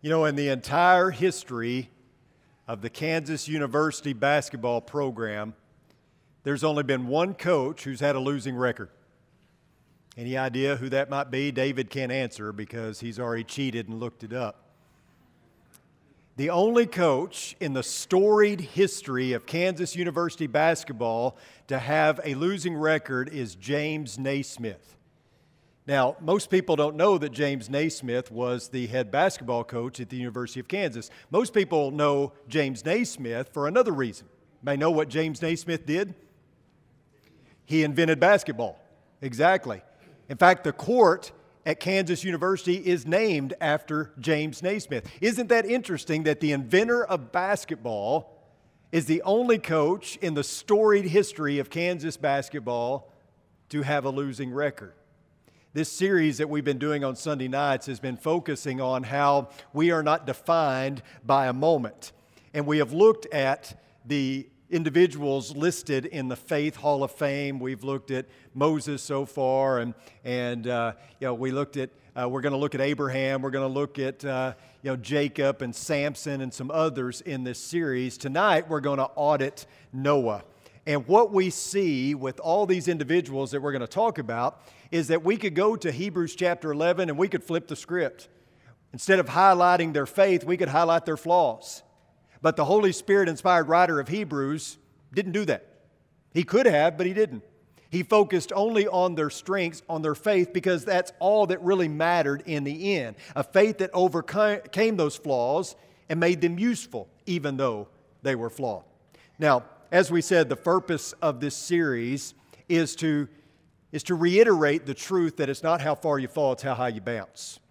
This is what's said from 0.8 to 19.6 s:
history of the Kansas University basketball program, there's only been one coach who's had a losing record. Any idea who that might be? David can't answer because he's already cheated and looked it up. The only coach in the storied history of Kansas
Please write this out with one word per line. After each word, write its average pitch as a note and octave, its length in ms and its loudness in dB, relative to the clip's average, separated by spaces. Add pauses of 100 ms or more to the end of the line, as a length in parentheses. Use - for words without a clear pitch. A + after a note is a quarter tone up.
history B2 800 -4 (760)
of A2+ 140 -8
the A2+ 80 -8
Kansas D#3 580 -4
University D3 640 -2
basketball A#2+ 720 0
program, A2 720 -6 (920)
there's C#3 220 -2
only D3 180 2
been B2+ 240 -2
one E3 260 0
coach D#3 520 -2
who's C3 160 -8
had C#3+ 160 2
a - 20 -2
losing C3 380 -4
record. B2 320 -2 (1300)
Any B2 200 -6
idea C3 380 0
who B2+ 140 -8
that C3+ 200 0
might C#3 220 -4
be? C#3 180 -2
David C3 400 -2
can't C3 220 -6
answer A#2 400 -6
because A2 480 -10
he's A#2 220 -10
already A#2 240 -4
cheated A#2 420 -6
and A2+ 140 -10
looked A#2 240 -12
it G#2+ 80 -12
up. A#2+ 320 -8 (1700)
The C#3+ 140 -2
only A3+ 380 4
coach F3 760 0
in D#3 100 -4
the C3 120 -2
storied G#3 760 4
history C3 720 0
of A#2 140 -4
Kansas E3+ 500 -2